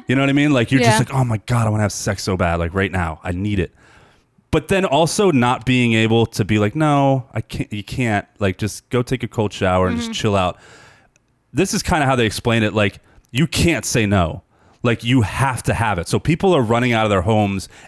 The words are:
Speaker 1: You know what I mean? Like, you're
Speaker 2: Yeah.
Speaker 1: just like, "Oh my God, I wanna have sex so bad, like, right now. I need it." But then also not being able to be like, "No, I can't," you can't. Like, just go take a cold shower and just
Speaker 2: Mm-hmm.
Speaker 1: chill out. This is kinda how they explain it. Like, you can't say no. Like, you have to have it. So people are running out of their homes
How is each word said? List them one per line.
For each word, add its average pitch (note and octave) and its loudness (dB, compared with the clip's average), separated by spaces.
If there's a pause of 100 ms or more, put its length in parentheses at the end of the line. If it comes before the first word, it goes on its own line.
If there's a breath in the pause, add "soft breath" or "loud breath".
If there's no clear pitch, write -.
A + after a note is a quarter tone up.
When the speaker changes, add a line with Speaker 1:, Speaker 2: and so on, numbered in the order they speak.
Speaker 1:
You E3 2
know C3+ 2
what C#3 2
I - 2
mean? D3 2
Like, B2 2
you're C3+ 4
Speaker 2:
Yeah. B2 4
Speaker 1:
just A#2+ 0
like, C3 -2
"Oh C3 2
my A2+ -2
God, A#2 0
I G#2+ 0
wanna G#2+ 0
have G2+ 0
sex - -6
so F#2+ -2
bad, F2 0
like, E2+ -4
right F#2+ 0
now. E2 -4
I F#2 -6
need G2+ -2
it." E2 -2 (800 soft breath)
But - -2
then G3 0
also E3+ 2
not B2 0
being B2 2
able A2+ 2
to - -4
be G#2+ 0
like, G#2 0
"No, C#3 2
I A2 -6
can't," - -8
you G#2 -8
can't. A2 -2 (120)
Like, G2 -2
just - -8
go B2 0
take - -4
a A2+ -8
cold G#2 -4
shower F#2 0
and E2+ -2
just D#2+ -6
Speaker 2:
Mm-hmm. - -10
Speaker 1:
chill G#2 0
out. F2+ -2 (960 loud breath)
This F3 -2
is G#3 -4
kinda D#3+ 0
how C3 2
they A#2 2
explain A2+ 0
it. G#2 0
Like, G#2 0 (320 soft breath)
you F3 0
can't D3+ 0
say A2+ 0
no. F2+ 0 (400 soft breath)
Like, A#2 0
you B2 2
have B2+ -2
to G#2+ 0
have G#2 -2
it. E2 -6
So A2 0
people E3+ 0
are C#3 2
running A#2 0
out A2 2
of G#2 0
their F#2+ 2
homes G2+ 0 (200 loud breath)